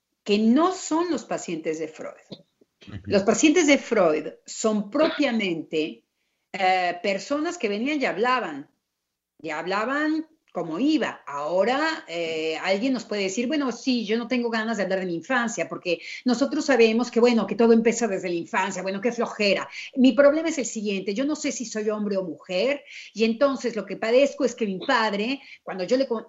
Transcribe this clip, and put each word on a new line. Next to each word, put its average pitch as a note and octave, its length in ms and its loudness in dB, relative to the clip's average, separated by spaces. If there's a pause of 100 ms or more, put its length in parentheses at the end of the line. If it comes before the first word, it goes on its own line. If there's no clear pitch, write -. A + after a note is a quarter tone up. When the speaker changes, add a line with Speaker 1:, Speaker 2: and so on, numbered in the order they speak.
(220)
Speaker 1:
que G#3 160 2
no C4 340 6
son F4 380 -2
los C4+ 140 -2
pacientes E3 560 -4
de D#3 80 -6
Freud. - 560 -16 (420)
Speaker 2:
Ujú. G2+ 200 -12
Speaker 1:
Los G3 180 2
pacientes D4+ 420 6
de C#4+ 120 8
Freud E3 500 2 (180)
son G#3+ 440 -2
propiamente, G#3 1120 0 (480)
eh, F#3 500 2
personas C#4+ 560 -4
que A3 100 -2
venían B3 320 -2
y C4 40 0
hablaban, F#3 680 -2 (720)
y D#3 80 -8
hablaban A#3+ 800 -2 (240)
como E3+ 260 -6
iba. B3 480 0
Ahora, A3 800 0
eh, D#3+ 520 -4
alguien G3 340 0
nos B3 120 -2
puede G#3 200 -4
decir, A#3 240 -2
"Bueno, C#4+ 240 0
sí, A#3+ 340 -2
yo G#3+ 100 0
no A#3 120 -4
tengo A#3+ 220 0
ganas A3 260 -2
de G3 80 0
hablar F#3+ 160 -2
de F#3 60 -4
mi E3+ 100 -2
infancia, F3+ 520 -2
porque E3+ 320 -4 (240)
nosotros C#4 400 0
sabemos A#3 460 4
que, - 80 0
bueno, A3+ 260 4
que G#3+ 120 -4
todo A#3 160 6
empieza A3+ 340 4
desde F#3+ 220 -4
la F3 80 -2
infancia, F#3+ 440 -4
bueno, F#3+ 200 -4
qué A#3 100 0
flojera. G3+ 580 0 (280)
Mi C4 160 6
problema D4+ 380 2
es - 80 -4
el A3+ 80 -4
siguiente, G3+ 460 -4
yo A3+ 120 -2
no D4+ 100 -2
sé C#4+ 160 -6
si A#3+ 140 -8
soy G#3+ 260 -4
hombre G#3 280 -2
o F#3 40 -4
mujer, F#3+ 640 -4 (280)
y G#3 120 0
entonces A#3+ 500 0
lo G3+ 100 -6
que F#3 120 -8
padezco B3+ 480 2
es A#3 100 0
que A3+ 120 -2
mi F#3+ 120 -4
padre, A3 640 0 (220)
cuando F#3 180 -8
yo F#3+ 140 2
le C4 100 2
con-", A3 220 -4